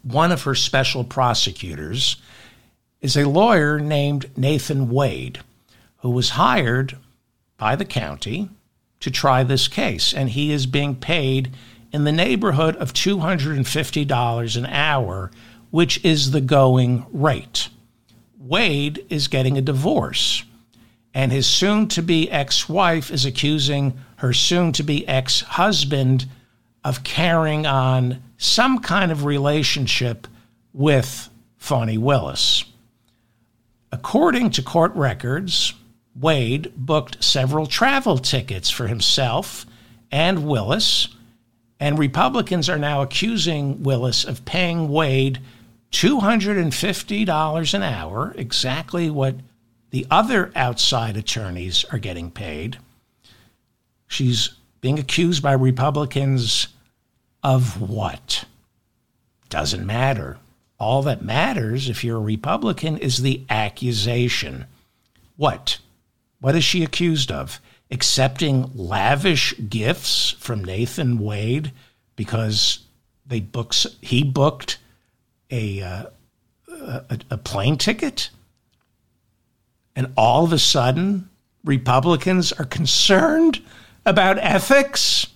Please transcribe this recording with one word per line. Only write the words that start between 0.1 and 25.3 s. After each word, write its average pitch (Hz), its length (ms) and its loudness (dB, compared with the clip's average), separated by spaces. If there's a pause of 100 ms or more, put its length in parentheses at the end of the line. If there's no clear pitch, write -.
of 135 100 -4
her 135 120 0
special 131 480 0
prosecutors 101 1120 -2 (840)
is 131 160 -2
a 143 140 4
lawyer 156 500 4
named 143 580 -2
Nathan 135 520 0
Wade, 127 500 -2 (580)
who 123 120 -4
was 123 220 0
hired 127 680 0 (600)
by 113 200 0
the 202 80 -4
county 110 640 -6 (560)
to 135 60 -4
try 131 320 4
this 131 240 2
case, - 460 -2
and 135 180 -2
he 147 200 -2
is 139 140 0
being 143 300 -2
paid 131 560 -2 (420)
in 147 120 0
the 147 60 2
neighborhood 165 640 2
of 135 140 -6
two 196 280 0
hundred 156 360 -2
and 135 120 0
fifty 151 360 -2
dollars 120 540 0
an 120 80 -2
hour, 131 640 -2 (400)
which - 340 2
is 147 280 2
the 143 100 2
going 127 720 4
rate. - 560 -2 (680)
Wade 147 720 -2
is 147 180 -2
getting 135 320 2
a - 20 0
divorce, 139 840 0 (680)
and 131 180 0
his 131 140 2
soon-to-be 175 840 2
ex-wife 160 800 0
is 131 140 0
accusing 139 680 0 (220)
her 123 180 -2
soon-to-be 151 760 2
ex-husband 135 1160 2 (580)